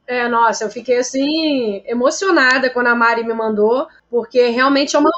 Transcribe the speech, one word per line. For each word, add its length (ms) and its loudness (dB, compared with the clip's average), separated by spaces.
É, 220 -4
nossa, 340 0
eu 60 -4
fiquei, 280 -2
assim, 880 -2
emocionada 840 0
quando 180 -2
a 80 2
Mari 300 0
me 80 -4
mandou, 520 0
porque 380 0
realmente 480 2
é 40 4
uma 180 2